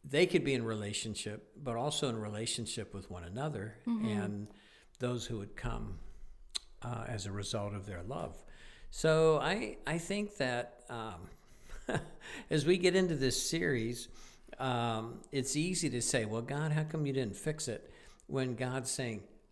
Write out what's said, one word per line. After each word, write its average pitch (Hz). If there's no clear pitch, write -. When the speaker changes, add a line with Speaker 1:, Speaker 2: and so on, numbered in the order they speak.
Speaker 1:
they 143
could 175
be 139
in 120
relationship, 107
but 120
also 143
in 110
relationship 107
with 95
one 87
another 107
Speaker 2:
Mm-hmm. 220
Speaker 1:
and 208
those 123
who 117
would 104
come, 107
uh, 117
as 101
a 98
result 101
of 98
their 90
love. 131
So 160
I, 190
I 160
think 202
that, 123
um, -
<laughs> -
as 147
we 180
get 180
into 180
this 131
series, 123
um, 117
it's 135
easy 165
to 120
say, 117
"Well, 110
God, 143
how 156
come 156
you 135
didn't 123
fix 151
it?" -
when 131
God's 127
saying 113